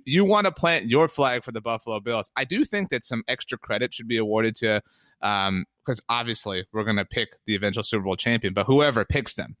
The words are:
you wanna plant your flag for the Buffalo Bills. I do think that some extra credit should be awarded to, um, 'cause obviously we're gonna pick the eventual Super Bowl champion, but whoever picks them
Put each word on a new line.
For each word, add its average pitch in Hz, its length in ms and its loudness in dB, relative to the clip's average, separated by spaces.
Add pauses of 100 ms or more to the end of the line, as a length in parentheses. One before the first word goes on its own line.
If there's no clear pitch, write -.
you 165 180 4
wanna 196 260 4
plant 165 360 2
your 143 200 6
flag 127 380 0
for 127 80 -10
the 113 80 -6
Buffalo 110 400 -4
Bills. 110 340 -4
I 131 100 -2
do 196 200 0
think 202 280 -2
that 120 120 -2
some 113 240 -4
extra 127 300 -4
credit 117 340 -4
should 117 160 -12
be 117 80 0
awarded 110 400 0
to, 107 240 0 (400)
um, 98 460 0 (180)
'cause 123 240 -4
obviously 113 640 -4
we're 107 120 -2
gonna 101 200 0
pick - 400 -6
the 107 120 0
eventual 101 280 -2
Super 104 200 -2
Bowl 95 120 -2
champion, 110 380 -2
but 98 100 0
whoever 135 400 4
picks - 300 -2
them - 260 -8